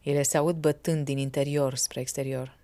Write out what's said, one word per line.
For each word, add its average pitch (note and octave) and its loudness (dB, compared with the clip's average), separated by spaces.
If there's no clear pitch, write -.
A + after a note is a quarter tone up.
Ele C#3+ 0
se - 2
aud D#3+ 2
bătând D3+ 0
din C#3 -2
interior C#3 0
spre - -4
exterior C3 -6